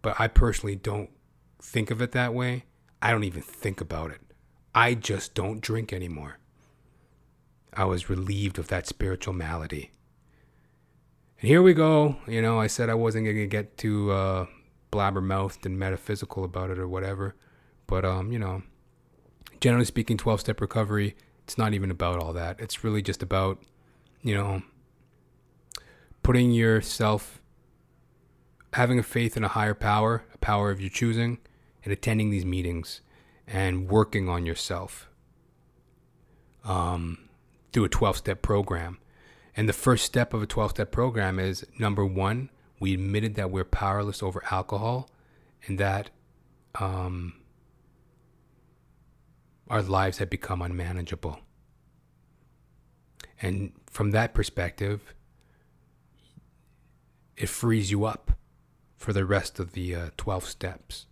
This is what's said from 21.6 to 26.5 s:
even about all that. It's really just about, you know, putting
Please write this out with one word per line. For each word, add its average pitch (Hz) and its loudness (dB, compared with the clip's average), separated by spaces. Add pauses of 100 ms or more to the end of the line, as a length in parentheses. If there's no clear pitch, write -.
even 95 -2
about 87 0
all 80 -4
that. 87 -6
It's - -8
really 107 0
just 98 -4
about, 95 0 (600)
you 107 0
know, 98 -2 (1600)
putting 123 6